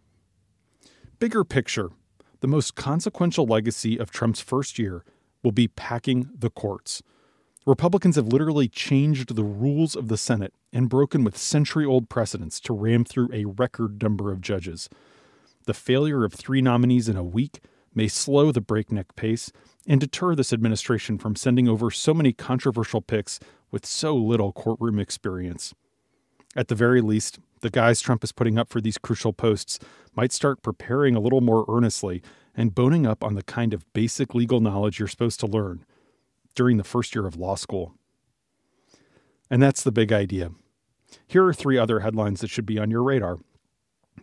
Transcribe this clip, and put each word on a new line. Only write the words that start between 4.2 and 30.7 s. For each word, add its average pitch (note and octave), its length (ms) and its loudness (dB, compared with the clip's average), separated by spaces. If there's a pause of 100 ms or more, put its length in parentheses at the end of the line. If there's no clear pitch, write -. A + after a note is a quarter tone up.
first - 380 -4
year F#2+ 240 -4 (400)
will A#2+ 80 2
be A#2 160 4
packing B2 680 -4
the A#2 140 -4
courts. - 540 -8 (640)
Republicans F3 480 4
have A#2+ 140 2
literally D3 400 2
changed C#3 680 0
the A2 80 0
rules C#3 520 0
of A#2+ 120 -6
the A2 100 -2
Senate G#2 360 -2 (200)
and A#2+ 160 0
broken C3+ 340 2
with G#2 140 -2
century-old C#3+ 720 0
precedents - 520 -6
to - 120 -6
ram A2+ 320 0
through B2 260 -2
a A2 140 -6
record G#2 560 -4
number G#2 300 -2
of F#2+ 100 -8
judges. F2+ 480 -8 (760)
The A2 80 -2
failure C3+ 500 0
of G#2 80 0
three C3 300 -2
nominees B2 480 4
in G2 80 0
a F2+ 60 -4
week G#2+ 360 -4 (360)
may A2 120 0
slow C#3+ 440 2
the A#2+ 100 2
breakneck G#2+ 540 -4
pace A2+ 360 -4 (360)
and C#3 120 4
deter E3 360 -2
this C3+ 180 0
administration A2 640 -2
from G#2 180 -4
sending B2 320 2
over A2+ 220 2
so - 240 0
many D3+ 200 4
controversial A#2 680 -2
picks - 380 -6 (320)
with G#2+ 120 -6
so D#3 320 -2
little A2 360 2
courtroom A2 480 -2
experience. F2+ 720 -8 (840)
At A#2 120 -2
the A#2+ 80 0
very A#2+ 260 4
least, G#2+ 380 -2 (220)
the A2+ 100 -4
guys A#2 280 4
Trump A#2+ 240 0
is - 80 -6
putting A2+ 280 0
up A#2 100 -2
for A#2+ 100 -2
these G#2+ 200 -2
crucial A2+ 340 -2
posts - 460 0 (360)
might B2 160 0
start C#3 300 0
preparing B2+ 540 0